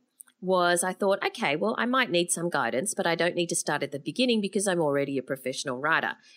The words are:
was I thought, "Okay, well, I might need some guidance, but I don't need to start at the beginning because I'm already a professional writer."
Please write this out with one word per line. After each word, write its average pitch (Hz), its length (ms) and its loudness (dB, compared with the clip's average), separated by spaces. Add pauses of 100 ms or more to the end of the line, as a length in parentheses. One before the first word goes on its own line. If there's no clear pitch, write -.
(420)
was 180 440 2
I 185 80 -2
thought, 196 320 2
"Okay, 214 320 0
well, 208 200 0
I 226 80 0
might 247 260 0
need 175 200 2
some 170 180 -2
guidance, 135 460 0
but 185 100 -2
I 170 80 2
don't 165 220 0
need 170 140 0
to 165 80 -2
start 147 260 -2
at - 80 -6
the 143 80 -8
beginning 226 400 2
because 196 300 -2
I'm 175 100 2
already 139 380 0
a 123 40 -2
professional 131 580 -6
writer." 151 340 0 (240)